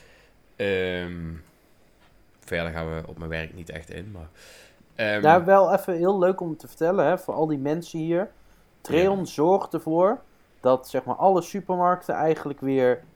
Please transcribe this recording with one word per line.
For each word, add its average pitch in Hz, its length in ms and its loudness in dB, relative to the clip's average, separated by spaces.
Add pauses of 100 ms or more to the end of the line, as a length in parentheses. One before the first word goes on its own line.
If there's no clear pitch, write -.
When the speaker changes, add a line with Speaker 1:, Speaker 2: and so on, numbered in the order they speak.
(560)
Speaker 1:
Ehm, 90 600 -2 (1200)
verder 85 320 -6
gaan 82 240 -6
we 80 120 -6
op 80 100 -16
mijn 82 120 -10
werk 80 240 -8
niet 82 160 -16
echt 82 200 -14
in, 90 220 -14
maar, 85 160 -16 (680)
ehm, 104 260 -2
Speaker 2:
Ja, 165 220 8
wel 190 300 6
even 190 240 -2
heel 185 220 2
leuk 185 220 2
om 165 160 -8
te - 100 -20
vertellen, 170 380 0
hè, 175 120 2
voor - 160 -8
al 156 140 -2
die 151 100 -2
mensen 156 420 -6
hier. 170 300 -2 (520)
Treon 190 380 2
Speaker 1:
Ja. 175 60 -4
Speaker 2:
zorgt 180 480 0
ervoor 170 480 0 (380)
dat, 127 300 2
zeg 131 140 -4
maar, - 120 -4
alle 185 260 4
supermarkten 180 720 -2
eigenlijk 147 460 -2
weer 131 420 2 (120)